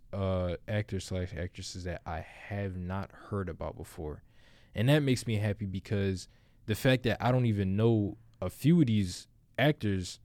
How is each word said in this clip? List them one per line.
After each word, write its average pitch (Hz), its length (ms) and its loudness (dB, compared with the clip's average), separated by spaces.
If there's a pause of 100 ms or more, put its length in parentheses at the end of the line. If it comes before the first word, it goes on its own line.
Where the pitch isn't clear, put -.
(120)
uh, 92 440 0 (120)
actors 104 360 -4
slash 90 320 -4
actresses 90 480 -8
that 90 220 -8
I 82 140 -6 (280)
have 101 280 -4
not 92 360 -6
heard 98 360 -6
about 80 280 -8
before. 78 460 -10 (520)
And 107 140 2
that 147 140 6
makes 131 240 0
me 113 100 0
happy 104 300 -2
because 95 640 -2 (380)
the 107 80 0
fact 127 300 2
that 107 200 2
I 120 80 4
don't 127 140 2
even 101 300 2
know 110 400 4 (240)
a 92 100 -2
few 170 300 6
of 139 60 6
these 101 420 0 (300)
actors, 104 680 0